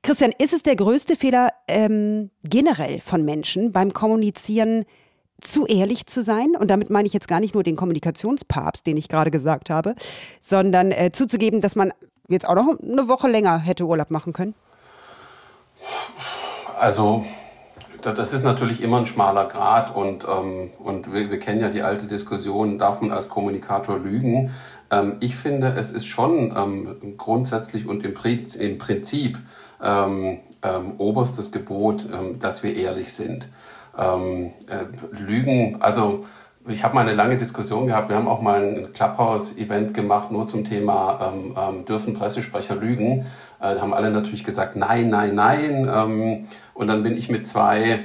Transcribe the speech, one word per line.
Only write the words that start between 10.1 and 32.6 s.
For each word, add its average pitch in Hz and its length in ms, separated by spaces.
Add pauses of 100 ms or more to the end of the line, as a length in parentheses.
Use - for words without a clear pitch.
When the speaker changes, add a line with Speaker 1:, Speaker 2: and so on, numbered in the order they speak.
Speaker 1:
sondern, 190 520
äh, 175 200
zuzugeben, 220 500
dass 202 140
man 190 180 (340)
jetzt 180 200
auch 175 80
noch 262 260
eine 254 260
Woche 262 220
länger 196 300
hätte 175 260
Urlaub 160 260
machen 156 220
können? 202 220 (2250)
Speaker 2:
Also, 107 460 (760)
da-, 107 120
das 113 200
ist 127 100
natürlich 117 380
immer 117 160
ein 117 80
schmaler 98 400
Grat 104 500
und, 98 300
ähm, 92 460 (120)
und 95 300
wir, 101 160
wir 101 100
kennen 104 220
ja 104 80
die 101 140
alte 104 240
Diskussion, 101 720
darf 101 220
man 104 100
als 95 180
Kommunikator 98 680
lügen? 120 520 (380)
Ähm, 104 300
ich 123 160
finde, 131 420
es 131 140
ist - 140
schon, 135 520
ähm, 101 600
grundsätzlich 113 680
und 104 180
im 98 80
Pri-, - 440
im 101 200
Prinzip, 127 600 (460)
ähm, 98 560 (240)
ähm, 92 360
oberstes 107 520
Gebot, 104 640
ähm, 95 260
dass - 240